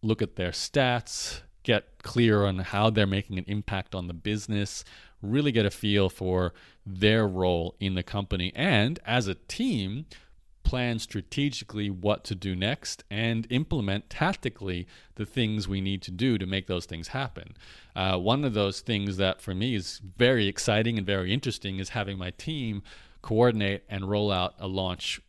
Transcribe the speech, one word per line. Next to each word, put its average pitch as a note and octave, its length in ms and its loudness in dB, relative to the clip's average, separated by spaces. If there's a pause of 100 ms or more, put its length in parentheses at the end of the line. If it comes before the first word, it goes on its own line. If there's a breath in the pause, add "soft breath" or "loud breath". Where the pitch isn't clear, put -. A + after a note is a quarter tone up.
look A2 180 2
at G2+ 140 -2
their F2+ 160 -2
stats, - 920 -2 (200)
get - 400 0
clear A2 420 4
on F#2+ 140 2
how G2+ 320 2
they're G#2 160 4
making G2 320 -2
an F#2 80 -6
impact G2+ 480 -4
on F2+ 140 -6
the F2 40 -8
business, G#2 720 -4 (380 loud breath)
really C3 300 2
get A2 120 4
a G2+ 60 4
feel G2+ 400 4
for F2+ 420 0 (320 loud breath)
their G#2 420 4
role F2+ 520 0
in F#2+ 160 -2
the F2+ 80 -2
company, F#2 520 -4
and C#3 520 2
as A2+ 220 0
a F#2 80 -4
team, C#3 680 -4 (600 loud breath)
plan A#2+ 340 2
strategically G#2+ 920 -4
what F#2+ 340 0
to A2 100 -4
do F#2+ 220 -4
next G#2 540 -4
and A2+ 400 0
implement A#2+ 580 0
tactically G2 760 -4 (300 loud breath)
the G#2+ 100 -4
things G#2+ 420 0
we F#2+ 120 0
need F#2+ 200 -2
to - 100 -12
do A2 280 0
to F#2 80 -4
make F#2+ 200 -2
those F2+ 200 -2
things E2 220 -10
happen. C3 460 -8 (400 loud breath)
Uh, F#2 220 2
one A#2 280 4
of B2 100 0
those G2+ 260 0
things G2+ 360 -2
that F#2+ 240 2
for F#2+ 140 -6
me A2+ 200 0
is - 260 -4 (160)
very A#2+ 300 6
exciting A2+ 520 2
and F#2+ 80 -2
very F#2+ 260 0
interesting G#2 460 -4
is F#2+ 120 -6
having G2 260 -4
my F2+ 140 -6
team A#2 520 -6 (400 loud breath)
coordinate G#2+ 680 2
and F#2+ 200 -6
roll G#2 220 2
out F2+ 280 0
a G2 80 -8
launch F#2+ 640 -4